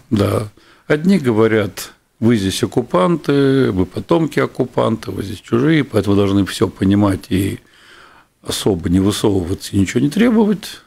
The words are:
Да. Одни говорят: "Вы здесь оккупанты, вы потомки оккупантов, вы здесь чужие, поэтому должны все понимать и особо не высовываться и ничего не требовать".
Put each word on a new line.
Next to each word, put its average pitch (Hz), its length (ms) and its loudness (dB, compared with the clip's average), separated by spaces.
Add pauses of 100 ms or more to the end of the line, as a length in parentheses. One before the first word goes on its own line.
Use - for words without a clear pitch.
(100)
Да. 104 380 0 (380)
Одни 170 320 2
говорят: 110 760 0 (260)
"Вы 113 180 4
здесь 95 260 -2
оккупанты, 139 1080 0
вы 92 160 0
потомки - 540 -2
оккупантов, 123 760 -4
вы - 80 -8
здесь 98 180 -12
чужие, 143 440 0
поэтому 101 320 0
должны 98 280 2
все 95 240 -2
понимать 98 640 0
и 95 300 -2 (840)
особо 87 460 -2
не 90 120 4
высовываться 98 760 -2
и - 20 2
ничего 98 220 0
не 143 100 0
требовать". 214 760 0